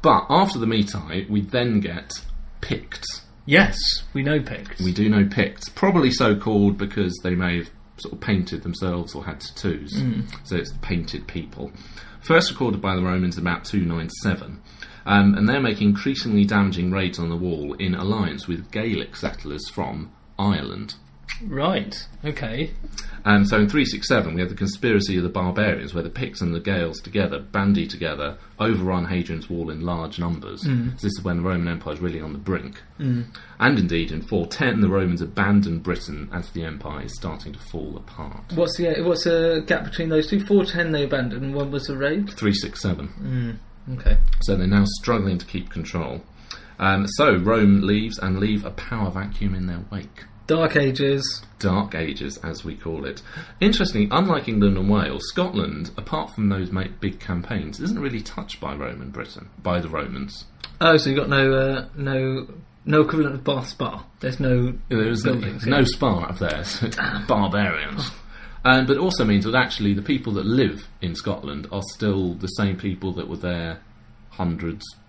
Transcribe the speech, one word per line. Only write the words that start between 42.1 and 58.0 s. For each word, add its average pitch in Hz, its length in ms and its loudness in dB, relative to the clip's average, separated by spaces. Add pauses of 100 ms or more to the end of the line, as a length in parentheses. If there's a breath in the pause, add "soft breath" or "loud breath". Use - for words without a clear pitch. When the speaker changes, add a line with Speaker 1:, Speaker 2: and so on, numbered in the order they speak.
Speaker 1:
Three 104 240 2
six - 280 -6
seven. 107 760 -2 (300)
Speaker 2:
Mm, 127 100 -6
okay. - 200 10 (240)
Speaker 1:
So 98 140 4
they're 92 100 4
now 101 180 8 (160)
struggling 98 380 2
to - 80 -8
keep - 240 -6
control. 80 500 -6 (580 loud breath)
Um, 98 280 4 (100)
so 143 200 8
Rome 101 460 6
leaves 107 360 2
and 95 200 0
leave 104 260 0
a - 60 -6
power 107 400 -4
vacuum 98 440 -2
in 92 120 -4
their 87 240 -6
wake. - 340 -12 (240)
Speaker 2:
Dark - 280 2
Ages. 139 640 0 (180)
Speaker 1:
Dark 101 340 0
Ages, 71 440 -6
as 80 260 -10
we 80 120 -8
call 80 300 -8
it. - 160 -10 (380 loud breath)
Interestingly, 180 500 4
unlike 160 380 2
England 101 280 4
and 95 140 2
Wales, 78 380 2
Scotland, 90 680 -2
apart - 380 -6
from 107 140 2
those 95 240 -2
ma-, 92 160 -4 (120)
big 98 200 -4
campaigns, 87 600 -6
isn't 196 180 -2
really 131 220 -4